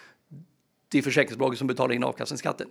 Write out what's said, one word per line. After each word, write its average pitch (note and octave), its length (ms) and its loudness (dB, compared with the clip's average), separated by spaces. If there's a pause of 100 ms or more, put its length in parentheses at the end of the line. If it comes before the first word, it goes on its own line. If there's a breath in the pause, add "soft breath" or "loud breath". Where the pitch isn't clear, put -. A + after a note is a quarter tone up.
(880 soft breath)
det - 80 4
är C3+ 40 4
försäkringsbolaget B2+ 580 2
som C3+ 80 -2
betalar B2+ 280 0
in A#2+ 80 0
avkastningsskatten. - 680 -4